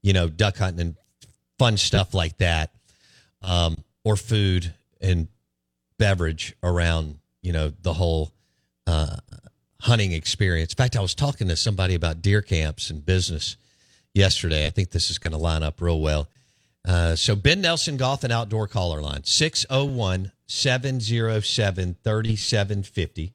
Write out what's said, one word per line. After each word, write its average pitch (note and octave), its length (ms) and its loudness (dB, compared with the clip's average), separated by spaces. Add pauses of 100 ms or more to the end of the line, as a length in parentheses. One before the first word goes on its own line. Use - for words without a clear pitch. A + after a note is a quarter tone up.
you G2 100 4
know, F2 160 4
duck F#2 280 0
hunting F2+ 220 -2
and E2+ 160 -2 (640)
fun A2+ 200 4
stuff - 360 0
like E2+ 240 -2
that, E2 340 0 (680)
um, F2 420 0 (200)
or G#2+ 120 2
food F#2+ 600 0 (260)
and F2 260 2 (720)
beverage F2 640 0
around, E2 560 0 (240)
you F2+ 100 -4
know, D#2 300 0
the E2+ 120 -2
whole, E2 380 0 (540)
uh, D#2 320 0 (640)
hunting G#2+ 300 2
experience. E2 640 0
In - 40 -10
fact, B2 180 0
I A2 60 2
was F#2 140 -2
talking C#3+ 320 -2
to E2+ 80 0
somebody F#2 400 0
about E2 260 -2
deer G2+ 220 2
camps D#2 480 -2
and D2+ 120 -10
business F2+ 540 0 (560)
yesterday. E2 540 4
I - 20 0
think F2+ 220 -2
this - 180 -2
is E2 80 -6
gonna D#2+ 220 -4
line D#2+ 240 2
up D2+ 180 -4
real E2+ 180 2
well. D2+ 300 0 (580)
Uh, E2+ 280 4
so G2+ 200 2
Ben C#3+ 260 2
Nelson E3 360 0
Golf C3 260 -2
and A#2+ 80 -2
Outdoor A2 360 -2
caller F2 340 -2
line, C#2+ 220 -6
six - 480 0
oh C3+ 140 2
one, G2 460 -2 (140)
seven C3 540 -2
zero A2+ 400 0
seven, F#2 640 -2
thirty A2 320 0
seven G2+ 480 -2
fifty. E2 520 -6